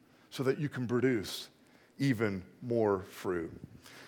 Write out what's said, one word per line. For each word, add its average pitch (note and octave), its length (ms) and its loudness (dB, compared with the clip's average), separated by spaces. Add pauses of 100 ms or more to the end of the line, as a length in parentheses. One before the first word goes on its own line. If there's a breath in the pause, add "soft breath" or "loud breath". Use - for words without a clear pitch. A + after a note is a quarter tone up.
(300 soft breath)
so - 140 -8
that C3+ 140 2
you C#3+ 100 -2
can B2+ 200 -4
produce A#2 600 0 (500 soft breath)
even G#2+ 440 2 (180)
more G#2+ 500 2
fruit. E2+ 400 -4 (560 loud breath)